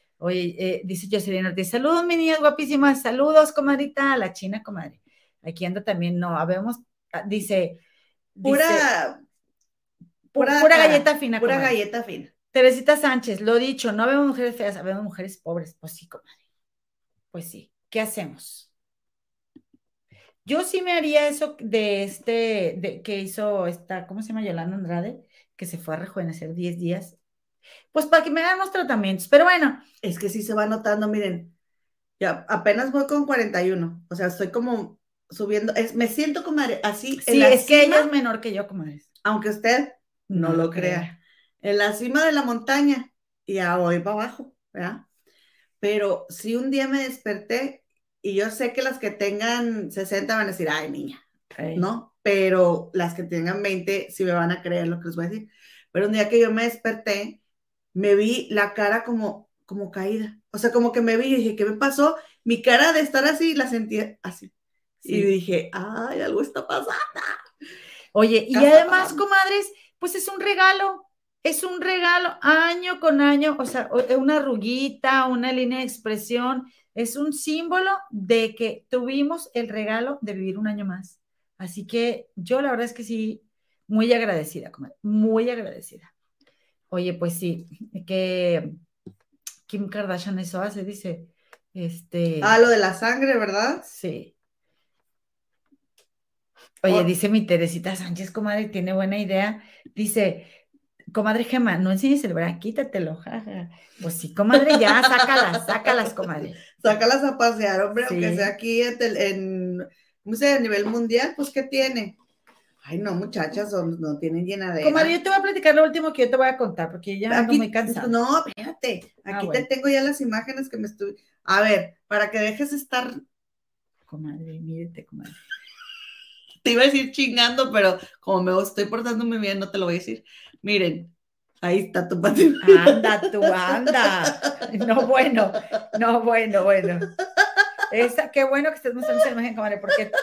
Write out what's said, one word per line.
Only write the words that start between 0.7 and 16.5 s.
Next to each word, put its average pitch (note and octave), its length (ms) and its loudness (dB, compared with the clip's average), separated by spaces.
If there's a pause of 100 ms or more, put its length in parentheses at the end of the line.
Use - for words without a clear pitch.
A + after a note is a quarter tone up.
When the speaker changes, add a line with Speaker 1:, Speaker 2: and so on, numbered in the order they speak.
Speaker 1:
dice F#3 260 -8
Jocelyn F#3+ 360 -2
Ortiz, F#3 240 -4
"Saludos, D#4 340 2
mis E4+ 120 0
niñas D#4+ 220 2
guapísimas. C#4+ 640 2
Saludos, D4+ 520 4
comadrita, C#4 640 0
la F#3 160 -4
china, G#3 300 -10
comadre". D#3+ 380 -14 (420)
Aquí E3+ 220 -8
anda F#3 180 -6
también, F3 360 -2
no, F3 180 -2
habemos, F#3 400 -2 (360)
ah, E3+ 140 -8
dice, G3 520 -2 (600)
Speaker 2:
Pura, C#4+ 280 4
Speaker 1:
dice, D4 240 2 (1400)
pu-, C#4 140 2
Speaker 2:
pura C#4+ 120 2
Speaker 1:
pura D#4 180 10
Speaker 2:
cara, D#4+ 60 6
Speaker 1:
galleta D4 380 4
fina, A3+ 180 -2
Speaker 2:
pura B3 180 2
Speaker 1:
comadre. C4+ 80 0
Speaker 2:
galleta A3+ 380 -2
fina. F#3 240 -14 (240)
Speaker 1:
Teresita C4 460 6
Sánchez, B3 440 -2
lo A3 140 2
dicho, B3+ 360 0
no G#3+ 160 0
vemos C#4+ 200 4
mujeres B3 280 -2
feas, G3+ 280 -6
vemos F#3+ 200 -6
mujeres F#3 340 -12
pobres. E3 420 -8
Pues D#3+ 160 -16
sí, - 120 -20
comadre. - 240 -20 (1000)